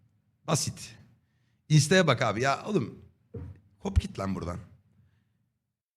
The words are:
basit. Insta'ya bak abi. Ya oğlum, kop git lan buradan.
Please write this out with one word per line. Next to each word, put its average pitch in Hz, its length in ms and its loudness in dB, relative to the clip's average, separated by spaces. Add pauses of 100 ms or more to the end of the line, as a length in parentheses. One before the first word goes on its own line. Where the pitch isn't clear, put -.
(480)
basit. - 480 -4 (760)
Insta'ya 156 380 6
bak 123 140 2
abi. 110 200 0
Ya 139 240 0
oğlum, 170 340 -2 (800)
kop - 220 0
git - 180 -6
lan 98 160 -4
buradan. 87 240 -6 (1400)